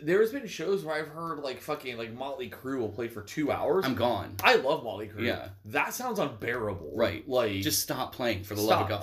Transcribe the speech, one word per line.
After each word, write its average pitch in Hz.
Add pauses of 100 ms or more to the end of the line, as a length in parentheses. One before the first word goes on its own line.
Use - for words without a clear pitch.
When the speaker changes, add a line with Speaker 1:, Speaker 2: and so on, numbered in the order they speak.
Speaker 1:
there's 208
been 262
shows 175
where 156
I've 156
heard, 160
like, 131
fucking, 139
like, 113
Motley 131
Crue 135
will 113
play 117
for 110
two 143
hours. 143
Speaker 2:
I'm 139
gone. 113
Speaker 1:
I 233
love 151
Motley 107
Crue. 104
Speaker 2:
Yeah. 92 (180)
Speaker 1:
That 143
sounds 240
unbearable. 110
Speaker 2:
Right. 104
Speaker 1:
Like, 110
Speaker 2:
Just -
stop 127
playing, 113
for 104
the 104
Speaker 1:
stop. 107
Speaker 2:
love 139
of 98
God. 107